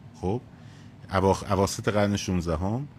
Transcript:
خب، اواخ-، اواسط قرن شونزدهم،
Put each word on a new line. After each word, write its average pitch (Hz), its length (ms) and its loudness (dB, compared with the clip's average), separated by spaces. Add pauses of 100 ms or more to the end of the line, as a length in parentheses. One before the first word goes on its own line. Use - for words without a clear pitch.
(160)
خب، 101 260 -4 (680)
اواخ-، 95 420 2
اواسط 98 380 2
قرن 101 280 2
شونزدهم، 92 720 -2 (100)